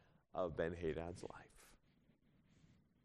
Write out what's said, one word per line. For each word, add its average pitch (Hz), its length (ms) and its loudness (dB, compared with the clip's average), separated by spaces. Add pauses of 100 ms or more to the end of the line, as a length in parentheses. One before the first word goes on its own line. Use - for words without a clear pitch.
(340)
of 87 220 2
Ben-Hadad's 85 680 0
life." - 220 -8 (1600)